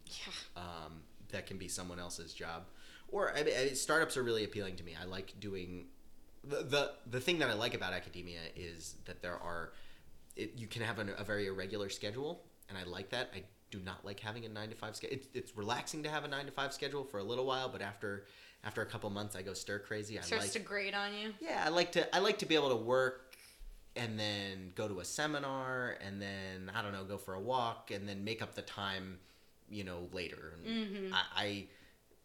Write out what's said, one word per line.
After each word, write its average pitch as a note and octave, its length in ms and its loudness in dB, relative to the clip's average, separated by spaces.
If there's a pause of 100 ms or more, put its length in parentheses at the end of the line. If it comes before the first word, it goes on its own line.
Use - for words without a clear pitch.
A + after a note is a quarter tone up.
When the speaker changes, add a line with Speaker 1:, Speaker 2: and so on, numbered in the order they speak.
Speaker 1:
Yeah. - 560 -8
Speaker 2:
Um, D#2+ 380 -8 (300)
that F#2+ 160 -2
can F#2+ 100 -6
be F#2 100 -4
someone F2 320 -4
else's E2+ 360 -6
job. E2+ 300 -6 (440)
Or, G3 260 4
I D3 80 6
mean, D3+ 160 6
I C3 60 6
mean, C#3 100 4
startups D3+ 440 6
are B2+ 40 6
really A2+ 220 4
appealing G2 320 -2
to F#2 80 -6
me. E2+ 160 -8
I F#2 60 -6
like F#2 340 -4
doing, F2+ 460 -4 (580)
the, C#3+ 180 -2
the, C#3+ 300 4 (180)
the B2 100 2
thing F3 180 6
that C#3 100 6
I A2+ 60 6
like A#2 180 4
about G2 220 0
academia F2 460 -6 (140)
is E2+ 420 -8 (100)
that F2+ 160 -8
there F2 100 0 (100)
are, E2+ 300 -2 (640)
it, - 220 -2
you A2+ 80 -4
can A2+ 160 -2
have G#2+ 160 0
an, G2+ 180 0
a G#2 80 -2
very G2+ 220 2
irregular G2 420 -2
schedule, C3+ 540 -2 (260)
and G2+ 80 -8
I F#2 80 -6
like F2+ 260 -4
that. A#2+ 240 0
I F2+ 100 -8 (260)
do G#2+ 80 -6
not F#2 260 -6
like G2+ 160 -8
having A2+ 240 -4
a A2 60 -6
nine-to-five G#2+ 460 -6
sch-, - 140 -6
it's, - 220 -4
it's - 240 -6
relaxing B2 460 0
to D3+ 80 -2
have D3 140 0
a D3 40 -4
nine-to-five C#3 460 -2
schedule C#3 300 -2
for G2+ 140 -4
a G2 60 -2
little A#2+ 220 2
while, C3 240 2
but F#2+ 100 -6
after, G2+ 460 -4 (360)
after A2 200 -2
a G2+ 40 -2
couple A2 220 -4
months, G#2 280 -2
I F#2 40 -4
go F#2+ 140 -4
stir G2+ 240 -2
crazy. A2+ 400 -4
I - 40 -6
Speaker 1:
Starts A3 220 2
Speaker 2:
like G3 80 0
Speaker 1:
to A#3 60 2
grate G3 360 -2
on G3+ 200 0
you? G#3+ 260 -4
Speaker 2:
Yeah, D#4+ 240 2
I D#3 60 6
like E3+ 220 6
to, E3 220 6
I F3 40 8
like G3+ 200 8
to - 80 0
be D#3 100 8
able C#3+ 120 8
to B2+ 80 8
work B2+ 600 4 (580)
and A2 240 0
then G2 560 0
go G#2+ 140 2
to F#2+ 120 -2
a E2+ 40 -4
seminar C3+ 1000 0
and G2 180 -4
then, F#2+ 540 -4
I A2+ 80 2
don't G2+ 100 -2
know, G2 120 -4
go G2 140 -4
for F#2+ 160 -6
a G2 60 -2
walk A#2 500 2
and G2+ 180 -2
then G2 160 -2
make A2+ 160 0
up G#2+ 140 -6
the G2+ 80 -4
time, F#2+ 560 -2 (520)
you G2+ 140 -4
know, F2 280 -4
later. E2 440 -4
And E2+ 100 -10
Speaker 1:
Mm-hmm. G3+ 480 0
Speaker 2:
I, F#3+ 280 4
I G3+ 240 2 (580)